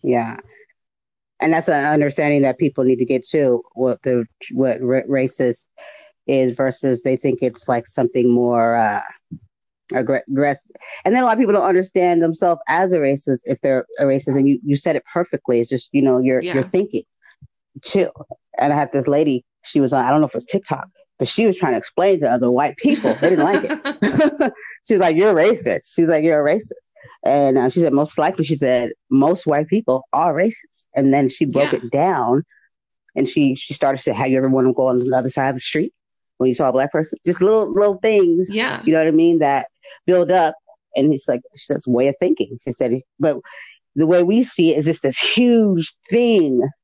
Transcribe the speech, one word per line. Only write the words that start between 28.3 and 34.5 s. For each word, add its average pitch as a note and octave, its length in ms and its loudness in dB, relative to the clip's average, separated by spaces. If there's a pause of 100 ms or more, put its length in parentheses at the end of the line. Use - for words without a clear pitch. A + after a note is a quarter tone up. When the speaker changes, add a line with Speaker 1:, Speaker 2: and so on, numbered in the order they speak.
Speaker 1:
she D3+ 100 -2
said, B2+ 360 0 (200)
"most D3 360 2
white D3+ 220 0
people C3 440 0
are D#3+ 220 0
racist." - 600 -4
And C3+ 180 2
then C#3 160 2
she - 160 -2
broke C#3 280 0
Speaker 2:
Yeah. C3 60 -2
Speaker 1:
it A#2+ 120 -10
down, C#3 540 0 (720)
and C3 120 -2
she, C3+ 280 0
she - 180 -12
started C3+ 240 -2
to - 60 -12
say, C3+ 80 0
"Have C3 160 -2
you C3 100 2
ever C3 100 0
wanted C3 200 2